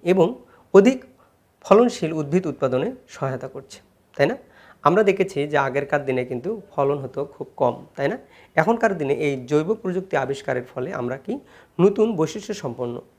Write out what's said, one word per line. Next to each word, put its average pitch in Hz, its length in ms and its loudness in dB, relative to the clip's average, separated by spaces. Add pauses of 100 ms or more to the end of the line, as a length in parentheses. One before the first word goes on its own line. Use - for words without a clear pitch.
(120)
এবং 185 140 6 (480)
অধিক 226 240 2 (640)
ফলনশীল 208 560 2
উদ্ভিদ 156 320 0
উৎপাদনে 131 360 -2 (260)
সহায়তা 135 400 -6
করছে, - 240 -18 (380)
তাই 143 140 4
না? 262 60 -4 (480)
আমরা 180 240 6
দেখেছি 190 300 0 (140)
যে 151 40 2 (120)
আগেরকার 143 400 0
দিনে 127 220 0
কিন্তু 127 200 -4 (220)
ফলন 143 320 0
হতো 131 160 -8 (140)
খুব - 120 -10 (140)
কম, 120 140 2 (220)
তাই 143 160 0
না? 247 40 -4 (400)
এখনকার 226 440 4
দিনে 139 140 0 (120)
এই 143 80 0 (160)
জৈব 151 180 2 (140)
প্রযুক্তি 185 320 -4 (100)
আবিষ্কারের 127 480 -4
ফলে 131 160 -6 (120)
আমরা 123 240 -4
কি 202 80 -6 (460)
নতুন 208 280 6 (120)
বৈশিষ্ট্য 156 440 -4
সম্পন্ন 120 340 -6 (220)